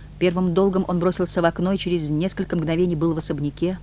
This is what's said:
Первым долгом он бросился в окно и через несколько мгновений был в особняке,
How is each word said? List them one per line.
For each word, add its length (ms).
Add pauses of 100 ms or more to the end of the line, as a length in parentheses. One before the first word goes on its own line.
(180)
Первым 360
долгом 320
он 120
бросился 440
в 20
окно 280
и 60
через 320
несколько 460
мгновений 400
был 180
в 40
особняке, 640